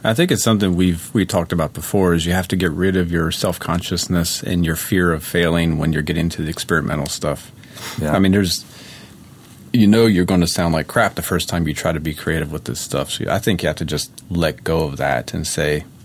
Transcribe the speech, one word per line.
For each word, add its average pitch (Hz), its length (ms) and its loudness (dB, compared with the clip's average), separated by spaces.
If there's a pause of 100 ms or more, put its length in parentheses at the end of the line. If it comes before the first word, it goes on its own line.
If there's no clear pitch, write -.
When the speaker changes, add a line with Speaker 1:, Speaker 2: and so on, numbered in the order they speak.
Speaker 1:
I 113 120 2
think 175 160 2
it's 107 100 2
something 101 340 2
we've, 87 380 2
we 104 100 2
talked 85 300 0
about 82 200 -2
before 87 420 2
is 80 100 0
you 87 80 0
have 90 140 -2
to - 80 -2
get 90 160 0
rid 92 260 0
of 87 140 0
your 82 200 0
self-consciousness 87 1080 -2
and 87 240 0
your 80 100 0
fear 90 380 0
of 76 100 -4
failing 85 540 2
when 78 160 0
you're 76 80 0
getting 82 280 -2
to - 120 -6
the 78 80 -4
experimental 76 560 -2
stuff. - 460 -6 (500)
Speaker 2:
Yeah. 76 140 0
Speaker 1:
I - 40 2
mean, 95 120 4
there's, 95 340 2 (1080)
you 113 140 6
know, 113 180 8
you're 92 200 4
gonna 87 220 4
sound 85 260 0
like 78 140 0
crap 110 280 0
the 85 60 -6
first 87 260 -2
time 85 200 0
you 76 60 -2
try 82 180 -2
to 80 80 -4
be 78 140 -4
creative 78 380 -4
with 76 140 -8
this 62 140 -8
stuff. 71 320 -4
So - 180 -6
I 98 100 0
think 95 240 0
you 85 40 0
have 76 100 -2
to - 80 -6
just 76 260 -6 (180)
let 85 340 -2
go 82 200 0
of 67 140 -6
that 69 360 -2
and 78 140 -6
say, 76 380 -2 (200)